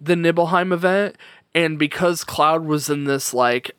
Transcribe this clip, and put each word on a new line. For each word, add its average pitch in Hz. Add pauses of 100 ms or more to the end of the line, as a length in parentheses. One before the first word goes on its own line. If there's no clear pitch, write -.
the 170
Nibelheim 170
event. 185 (380)
And 160
because 165
Cloud 160
was 151
in 143
this, 139
like, 123